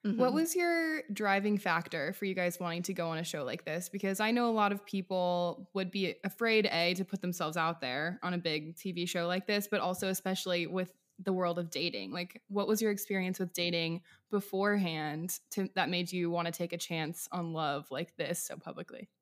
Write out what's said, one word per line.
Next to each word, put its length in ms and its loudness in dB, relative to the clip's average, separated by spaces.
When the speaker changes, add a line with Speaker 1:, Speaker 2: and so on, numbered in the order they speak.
Speaker 1:
What 160 4
Speaker 2:
Mm-hmm. 20 0
Speaker 1:
was 220 2
your 460 2
driving 460 2
factor 540 0
for 120 -6
you 100 0
guys 240 0
wanting 260 -2
to 100 -4
go 160 -2
on 80 -2
a 60 -4
show 200 -4
like 200 -6
this? 240 -4
Because 320 -2
I 120 4
know 160 4
a 40 2
lot 200 4
of 120 -4
people 880 0
would 160 -2
be 340 0
afraid, 420 4
A, 280 4
to 100 -2
put 160 -4
themselves 360 -2
out 240 2
there 420 -2
on 120 -2
a 40 0
big 380 -2
T 160 -6
V 140 -2
show 220 0
like 180 0
this, 220 0
but 120 2
also 280 0
especially 580 0
with 260 -2
the 120 0
world 260 2
of 120 -4
dating. 420 -2
Like, 360 -8
what 180 0
was 140 4
your 100 4
experience 480 0
with 140 -2
dating 500 0
beforehand 1080 0
to, 240 -2
that 160 2
made 200 0
you 200 2
wanna 220 0
take 200 -4
a 60 -6
chance 520 -2
on 220 -2
love 380 -2
like 260 -6
this 260 -2
so 140 -8
publicly? 540 -12